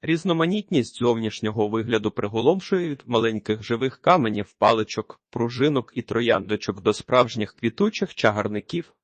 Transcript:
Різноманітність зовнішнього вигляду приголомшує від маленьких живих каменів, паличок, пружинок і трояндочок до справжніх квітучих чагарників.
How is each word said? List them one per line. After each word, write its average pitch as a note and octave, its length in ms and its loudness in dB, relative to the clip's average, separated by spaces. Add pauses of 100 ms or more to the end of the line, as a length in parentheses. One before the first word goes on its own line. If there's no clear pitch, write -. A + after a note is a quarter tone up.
Різноманітність E3 960 0
зовнішнього A2 680 0
вигляду A2 420 0
приголомшує D#3+ 800 0
від C#3+ 180 -8
маленьких A2 560 0
живих A#2+ 360 -4
каменів, A2 600 2
паличок, A2 640 0 (100)
пружинок B2+ 640 -2
і A#2+ 80 -6
трояндочок G#2 800 -2
до G#2+ 100 4
справжніх A#2 600 0
квітучих G3 640 -2
чагарників. G#2 760 -2 (120)